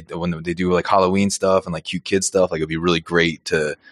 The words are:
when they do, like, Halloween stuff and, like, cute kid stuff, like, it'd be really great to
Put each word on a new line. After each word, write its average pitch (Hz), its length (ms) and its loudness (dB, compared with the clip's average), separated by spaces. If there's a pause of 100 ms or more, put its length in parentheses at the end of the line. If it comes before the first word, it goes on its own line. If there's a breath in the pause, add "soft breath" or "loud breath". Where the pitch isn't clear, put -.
(120)
when 85 320 -4
they 87 100 -4
do, 90 180 -2
like, 87 160 2
Halloween 98 420 4
stuff 95 360 2
and, 87 80 -6
like, 80 100 -8
cute - 220 -8
kid 98 180 0
stuff, 92 280 2
like, 82 80 -2
it'd 78 100 -4
be 80 80 -4
really 85 240 0
great 85 440 0
to 76 300 -2 (160 soft breath)